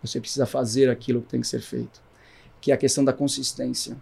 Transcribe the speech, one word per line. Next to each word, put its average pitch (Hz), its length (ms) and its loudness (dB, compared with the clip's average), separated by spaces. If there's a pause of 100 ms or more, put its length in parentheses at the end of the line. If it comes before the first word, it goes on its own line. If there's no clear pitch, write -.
você 117 180 -6
precisa 131 260 -2
fazer 127 440 2
aquilo 120 320 0
que - 60 -14
tem 123 140 -2
que 117 60 -2
ser - 140 -4
feito, - 400 -8 (600)
que 139 100 2
é - 20 8
a 131 40 4
questão 139 260 2
da 135 100 4
consistência. 127 880 -4